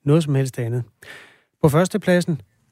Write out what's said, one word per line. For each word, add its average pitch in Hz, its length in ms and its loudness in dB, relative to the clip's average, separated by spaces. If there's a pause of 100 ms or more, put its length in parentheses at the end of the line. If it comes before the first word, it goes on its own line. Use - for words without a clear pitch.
noget 156 180 4
som 147 120 -2
helst 135 240 -2
andet. 120 240 -4 (800)
På 160 80 4
førstepladsen, 175 720 0 (300)